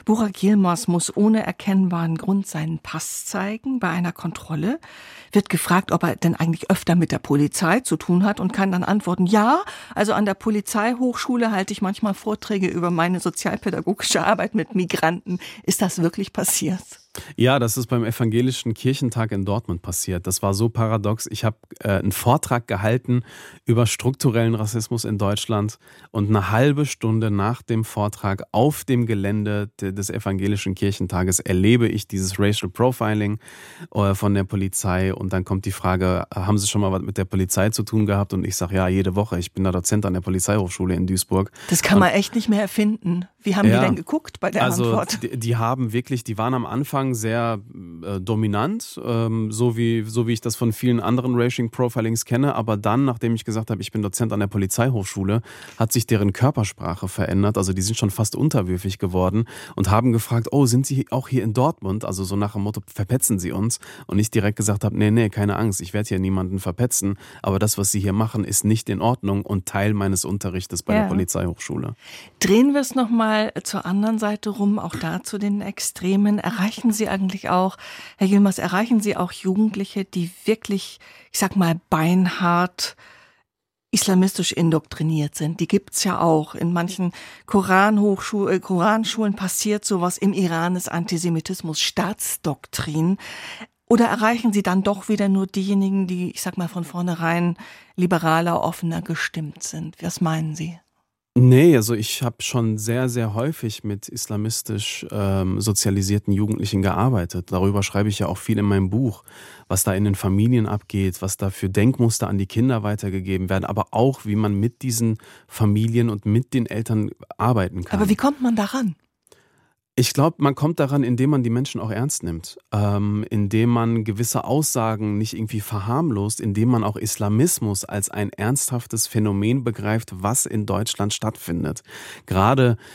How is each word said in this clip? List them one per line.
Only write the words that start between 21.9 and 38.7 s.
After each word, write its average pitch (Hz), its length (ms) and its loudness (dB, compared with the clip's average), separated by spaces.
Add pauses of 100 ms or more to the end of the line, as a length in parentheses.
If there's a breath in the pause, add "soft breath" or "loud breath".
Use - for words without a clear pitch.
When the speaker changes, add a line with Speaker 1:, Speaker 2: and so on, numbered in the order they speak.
Speaker 2:
Vortrag 123 560 2
gehalten 117 560 0 (420 loud breath)
über 117 220 4
strukturellen 117 680 0
Rassismus 110 500 -4
in 107 120 -2
Deutschland 104 640 -2 (320 loud breath)
und 101 180 0
eine 101 220 2
halbe 139 340 4
Stunde 113 460 0
nach 104 300 0
dem 113 220 -2
Vortrag 101 680 -4
auf 135 340 2
dem 120 200 2
Gelände 104 640 -2 (120)
de-, 98 100 -4
des 98 200 -6
Evangelischen 98 640 -2
Kirchentages 92 640 -2
erlebe 107 480 4
ich - 200 -2
dieses 95 320 -4
Racial 104 300 0
Profiling, 107 720 0 (540 loud breath)
äh, 98 200 2
von 98 200 0
der 98 100 2
Polizei 95 720 0
und 95 200 -4
dann 92 120 -2
kommt 98 200 -2
die 98 60 -2
Frage, 92 600 0
"Haben 104 240 0
Sie 98 100 0
schon 104 140 0
mal 98 100 2
was 95 100 0
mit 104 160 -6
der 98 80 0
Polizei 95 440 0
zu 113 140 -4
tun 107 220 0
gehabt?" 101 280 0
Und 92 120 -2
ich 92 100 -4
sag, 90 160 -4